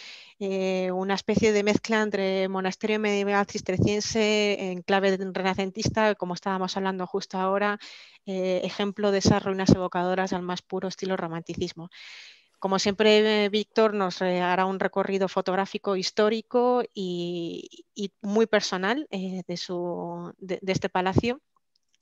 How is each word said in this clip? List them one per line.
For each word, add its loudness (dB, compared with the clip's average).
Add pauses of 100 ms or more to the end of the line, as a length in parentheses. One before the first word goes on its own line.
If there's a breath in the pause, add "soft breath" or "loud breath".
(380 loud breath)
Eh, -2
una 0
especie 2
de 4
mezcla 2
entre 0
monasterio -2
medieval 2
cisterciense 0
en -8
clave 4
renacentista, 0
como -4
estábamos -4
hablando -2
justo -6
ahora, 0 (480 loud breath)
eh, 0
ejemplo -2
de 2
esas 4
ruinas 0
evocadoras -2
al -4
más -6
puro -6
estilo -4
romanticismo. -8 (680 loud breath)
Como 0
siempre, 4
eh, -2
Víctor 2
nos, -2
eh, 2
hará 2
un -2
recorrido 0
fotográfico, -2
histórico 2 (100)
y, -6
y -6
muy 2
personal, 0
eh, -6
de -6
su, -6
de, -6
de -2
este -2
palacio, 2 (600)